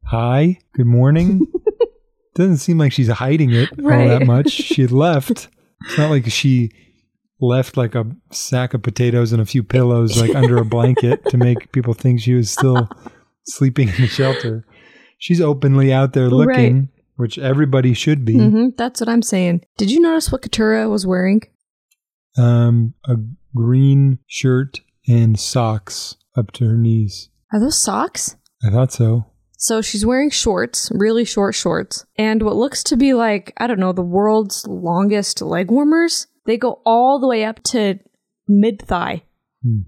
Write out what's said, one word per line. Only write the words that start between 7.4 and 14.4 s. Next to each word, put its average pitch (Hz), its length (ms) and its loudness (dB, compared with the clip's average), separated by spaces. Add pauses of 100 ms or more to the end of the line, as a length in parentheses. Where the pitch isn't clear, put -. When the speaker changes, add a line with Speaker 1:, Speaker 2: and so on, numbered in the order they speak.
Speaker 1:
left, 123 340 -2
like, 120 200 -2
a 113 100 -2 (260)
sack 127 420 -4
of 113 80 -4
potatoes 120 520 0
and 113 80 2
a 107 40 0
few 120 180 -2
pillows, 117 580 2
like, 113 140 2
under 123 220 2
a 117 80 2
blanket 120 600 0
to 131 120 0
make 120 360 0
people 120 200 -2
think 123 280 0
she 123 140 0
was 117 140 0
still 123 380 0 (300)
Speaker 2:
<laughs> - 280 -20
Speaker 1:
sleeping 131 440 0
in 87 60 -4
the 123 120 2
shelter. 123 580 -4 (520)